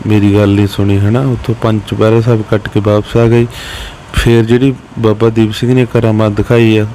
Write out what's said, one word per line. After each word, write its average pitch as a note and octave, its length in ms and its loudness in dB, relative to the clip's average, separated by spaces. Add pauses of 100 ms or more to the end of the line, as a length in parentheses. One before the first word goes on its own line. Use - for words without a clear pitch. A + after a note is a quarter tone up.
ਮੇਰੀ G2+ 280 2
ਗੱਲ G#2 140 4
ਨਹੀਂ G2+ 180 2
ਸੁਣੀ, G2+ 300 -2
ਹੈ G2+ 140 0
ਨਾ। A#2+ 80 0
ਉੱਥੋਂ B2 420 -4
ਪੰਜ A2 260 0
ਚੁਪਹਿਰਾ A2 340 2
ਸਾਹਿਬ A2+ 280 0
ਕੱਟ G#2 200 -2
ਕੇ - 100 -2
ਵਾਪਸ G#2 380 0
ਆ A#2 100 4
ਗਈ। A#2 200 2 (680)
ਫਿਰ A#2 300 2
ਜਿਹੜੀ B2 300 2 (260)
ਬਾਬਾ A2 300 2
ਦੀਪ A2 240 0
ਸਿੰਘ B2 200 -2
ਨੇ B2+ 200 2
ਕਰਾਮਾਤ A2 380 0
ਦਿਖਾਈ A2 460 2
ਆ G#2+ 180 -2